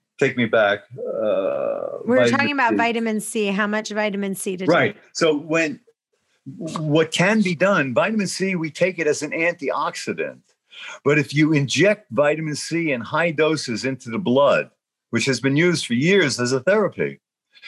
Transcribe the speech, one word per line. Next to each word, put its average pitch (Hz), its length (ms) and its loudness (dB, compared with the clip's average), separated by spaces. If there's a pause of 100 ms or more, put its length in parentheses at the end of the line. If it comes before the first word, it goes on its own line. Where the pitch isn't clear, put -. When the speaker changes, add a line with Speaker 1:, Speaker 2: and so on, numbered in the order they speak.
(180)
Speaker 1:
Take 127 200 0
me 120 80 0
back. 107 340 2 (180)
Uh, 71 1080 -4
Speaker 2:
We - 40 -2
were 240 60 4
Speaker 1:
vitamin 240 160 4
Speaker 2:
talking 294 220 0
about 254 180 2
Speaker 1:
C. 208 60 0
Speaker 2:
vitamin 226 420 0
C. 208 280 -4
How 202 200 0
much 214 240 -4
vitamin 202 420 -4
C 185 240 -6
to 175 80 -8
Speaker 1:
Right. 135 300 2
Speaker 2:
take? - 80 -20 (100)
Speaker 1:
So 160 220 2
when, 156 460 -4 (640)
what 160 680 0
can 208 300 2
be 185 120 2
done, 165 400 2
vitamin 190 340 0
C, 190 280 -2
we 160 160 -4
take 180 260 0
it 165 80 -4
as 147 160 2
an 147 100 -6
antioxidant. 143 1080 -4 (680)
But 147 140 4
if 143 140 -4
you 151 200 4
inject 151 580 2
vitamin 151 440 0
C 165 360 -4
in 123 100 -2
high 156 300 -2
doses 147 540 0
into 131 240 -6
the 113 80 -6
blood, 107 540 2 (400)
which 113 140 0
has 131 140 0
been 135 160 0
used 175 300 2
for - 80 -4
years 147 460 2
as 123 120 0
a 135 80 0
therapy, 135 600 0 (480)